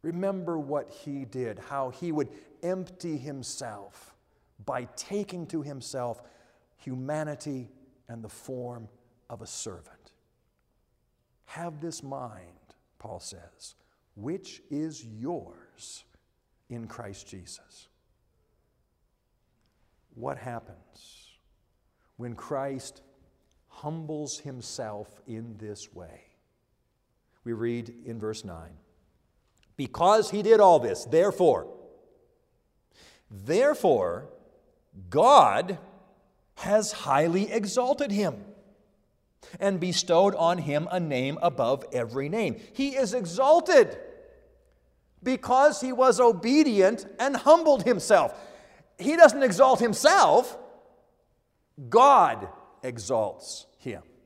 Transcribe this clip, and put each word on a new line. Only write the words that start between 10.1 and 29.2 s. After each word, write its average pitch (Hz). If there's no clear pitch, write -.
"Have 160
this 165
mind," 113
Paul 90
says, -
"which 156
is 151
yours 113
in 117
Christ 104
Jesus." -
What 127
happens -
when 117
Christ 135
humbles 151
himself 113
in 113
this 104
way. 87
We 117
read 117
in 117
verse 107
nine, 82